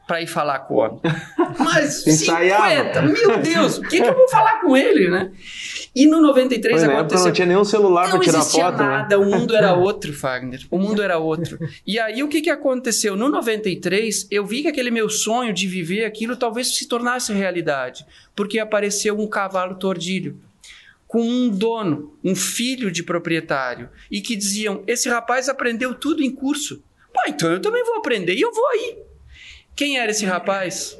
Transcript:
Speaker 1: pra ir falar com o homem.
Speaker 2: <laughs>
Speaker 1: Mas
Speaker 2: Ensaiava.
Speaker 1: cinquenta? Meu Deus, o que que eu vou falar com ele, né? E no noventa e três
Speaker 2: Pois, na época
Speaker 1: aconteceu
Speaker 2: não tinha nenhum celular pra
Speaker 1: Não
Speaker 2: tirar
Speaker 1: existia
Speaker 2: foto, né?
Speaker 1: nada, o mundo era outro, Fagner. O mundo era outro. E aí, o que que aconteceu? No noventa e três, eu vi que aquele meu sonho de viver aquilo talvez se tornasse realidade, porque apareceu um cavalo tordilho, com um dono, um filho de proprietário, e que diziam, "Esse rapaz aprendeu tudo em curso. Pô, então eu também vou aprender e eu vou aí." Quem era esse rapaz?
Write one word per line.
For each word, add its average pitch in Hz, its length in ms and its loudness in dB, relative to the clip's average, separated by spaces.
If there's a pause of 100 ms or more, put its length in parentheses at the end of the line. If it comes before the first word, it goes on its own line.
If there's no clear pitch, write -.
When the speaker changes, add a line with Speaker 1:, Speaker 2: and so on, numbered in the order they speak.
Speaker 1:
pra 170 140 -2
ir 165 60 -6
falar 147 320 -2
com - 160 -6
o - 20 2
homem. 110 260 0
Speaker 2:
<laughs> - 560 -2
Speaker 1:
Mas 311 480 0
Speaker 2:
Ensaiava. 180 640 4
Speaker 1:
cinquenta? 190 320 0
Meu 233 380 4
Deus, 320 380 2
o - 40 -8
que - 200 0
que 480 60 4
eu 539 80 4
vou 508 140 8
falar 440 320 4
com 277 140 4
ele, 269 340 4
né? 190 220 -2 (640)
E 262 120 6
no 311 160 6
noventa 254 340 6
e 220 40 -2
três 220 220 2
Speaker 2:
Pois, 156 60 4
na 139 60 4
época 165 140 2
Speaker 1:
aconteceu 180 200 4
Speaker 2:
não 170 60 4
tinha 180 140 2
nenhum 190 180 4
celular 202 400 4
pra - 80 0
Speaker 1:
Não 370 80 4
Speaker 2:
tirar 339 180 4
Speaker 1:
existia - 260 2
Speaker 2:
foto, 233 120 0
né? - 80 2
Speaker 1:
nada, 196 340 2
o 202 60 4
mundo 196 300 2
era 202 180 4
outro, 180 400 0
Fagner. 127 580 -6
O 170 60 0
mundo 208 240 0
era 185 160 0
outro. 160 420 -4 (260)
E 208 140 -2
aí, 220 240 -4
o 302 40 -2
que 302 140 -2
que 330 80 -2
aconteceu? 254 680 -2
No 233 140 0
noventa 226 380 -2
e 175 120 -2
três, 196 520 -2
eu 202 140 -2
vi 233 160 -6
que 294 60 -4
aquele 254 240 -2
meu 220 180 0
sonho 226 440 -2
de 185 140 -4
viver 185 380 -4
aquilo 226 300 -6
talvez 240 420 -4
se - 100 -8
tornasse 240 460 -2
realidade, 156 720 -4 (300)
porque 208 240 -4
apareceu 208 600 -2
um 214 80 -2
cavalo 190 480 -4
tordilho, 180 640 -4 (680)
com 233 140 0
um 247 280 0
dono, 208 760 -4
um 185 120 0
filho 240 560 -4
de 165 120 -6
proprietário, 160 840 -4 (220)
e 202 100 -6
que 226 140 -6
diziam, 202 500 -4
"Esse 240 240 -2
rapaz 240 400 -2
aprendeu 247 460 -4
tudo 320 260 -2
em 262 100 0
curso. 277 520 -6 (300)
Pô, - 140 -2
então - 240 -2
eu 370 80 0
também 466 240 0
vou 466 120 -2
aprender 202 400 -4
e 262 60 -2
eu 453 120 0
vou 466 140 2
aí." 494 320 -4 (760)
Quem 277 240 -2
era 220 120 -2
esse 208 140 -4
rapaz? 185 760 -4